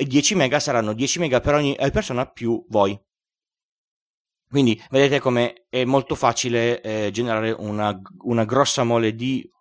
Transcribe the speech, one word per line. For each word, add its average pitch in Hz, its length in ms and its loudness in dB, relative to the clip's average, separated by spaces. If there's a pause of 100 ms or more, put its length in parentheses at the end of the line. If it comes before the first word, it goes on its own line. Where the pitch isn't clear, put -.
dieci 139 300 2
mega 143 240 2
saranno 117 340 0
dieci 123 240 -2
mega 139 240 0
per 147 140 2
ogni, 143 200 2
eh, 139 140 0
persona 139 400 -4
più 117 400 -4
voi. 101 260 2 (1500)
Quindi 117 320 2 (100)
vedete 135 300 4
come 120 500 -2
è 127 160 -2
molto 135 280 0
facile, 120 680 0
eh, 107 300 -4
generare 110 400 -2
una, 104 460 -4 (260)
una 117 200 0
grossa 127 400 0
mole 117 320 0
di 127 340 -6 (120)